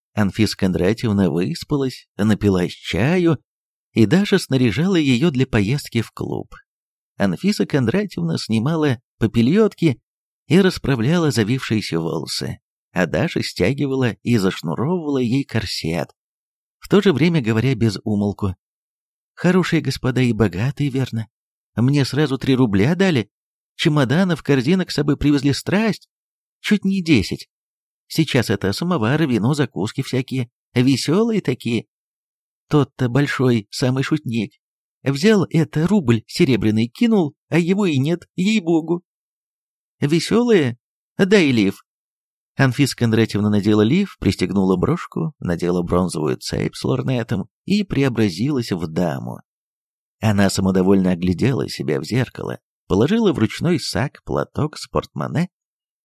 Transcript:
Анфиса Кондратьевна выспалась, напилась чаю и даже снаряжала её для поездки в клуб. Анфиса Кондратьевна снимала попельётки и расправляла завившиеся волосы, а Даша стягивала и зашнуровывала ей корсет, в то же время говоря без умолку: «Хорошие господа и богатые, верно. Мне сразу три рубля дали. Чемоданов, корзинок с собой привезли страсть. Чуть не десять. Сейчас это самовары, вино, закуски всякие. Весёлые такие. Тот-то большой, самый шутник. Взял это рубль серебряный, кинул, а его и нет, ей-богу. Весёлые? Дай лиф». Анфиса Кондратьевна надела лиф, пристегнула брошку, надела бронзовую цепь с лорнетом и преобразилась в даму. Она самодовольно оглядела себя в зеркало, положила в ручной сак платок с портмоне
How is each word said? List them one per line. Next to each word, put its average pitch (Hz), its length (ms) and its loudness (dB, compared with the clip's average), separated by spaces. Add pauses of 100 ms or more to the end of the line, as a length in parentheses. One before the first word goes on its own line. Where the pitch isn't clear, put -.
(140)
Анфиса 101 440 0
Кондратьевна 98 720 0
выспалась, 131 880 -4
напилась 101 560 2
чаю 165 640 0 (560)
и 110 120 4
даже 185 320 2
снаряжала 135 580 0
её 147 360 2
для 131 160 0
поездки 117 540 0
в - 100 -8
клуб. - 420 -8 (640)
Анфиса 170 500 0
Кондратьевна 165 720 -2
снимала 139 600 -2 (180)
попельётки 143 840 2 (460)
и 175 120 4
расправляла 156 720 0
завившиеся 110 680 -2
волосы, 78 600 -6 (320)
а 90 140 0
Даша 110 380 -2
стягивала 135 720 -2 (100)
и 117 140 2
зашнуровывала 131 800 -2
ей 127 260 -2
корсет, 85 640 -6 (680)
в - 100 -20
то 196 120 4
же 196 120 2
время 160 280 0
говоря 113 340 0
без 107 280 0
умолку: 101 520 -2 (800)
«Хорошие 175 460 2
господа 127 400 -2
и 120 120 2
богатые, 110 560 -2
верно. 117 400 -6 (460)
Мне 135 280 2
сразу 135 340 0
три 131 180 2
рубля 117 400 4
дали. 175 360 0 (440)
Чемоданов, 151 680 2
корзинок 147 480 2
с - 40 -6
собой 147 200 0
привезли 143 380 0
страсть. - 560 -2 (500)
Чуть - 240 -2
не 190 180 -2
десять. 156 460 0 (640)
Сейчас 139 380 0
это 98 240 -2
самовары, 156 540 -2
вино, 120 260 0
закуски 131 480 -4
всякие. 127 480 -6 (240)
Весёлые 151 680 0
такие. 117 440 -4 (840)
Тот-то 139 400 0
большой, 127 640 0
самый 131 340 -2
шутник. 117 500 -4 (500)
Взял 160 440 2
это 156 380 0
рубль 131 400 2
серебряный, 110 640 0
кинул, 196 480 0 (140)
а 151 100 2
его 190 260 0
и 151 140 0
нет, 160 360 -2
ей-богу. 175 680 0 (960)
Весёлые? 165 800 2 (400)
Дай 185 320 4
лиф». 101 340 2 (720)
Анфиса 135 400 2
Кондратьевна 110 560 2
надела 107 320 4
лиф, 110 360 0
пристегнула 95 560 0
брошку, 156 640 -4
надела 87 440 -2
бронзовую 82 540 -2
цепь - 360 -6
с - 100 -14
лорнетом 127 640 -4 (180)
и 202 180 0
преобразилась 117 880 -2
в 87 160 -4
даму. 71 500 -4 (840)
Она 101 300 2
самодовольно 95 640 2
оглядела 92 580 -2
себя 67 320 -4
в - 40 -10
зеркало, 101 540 -6 (280)
положила 170 460 2
в - 40 -4
ручной 120 420 0
сак - 440 -6
платок - 540 -4
с - 100 -14
портмоне 76 640 -4 (560)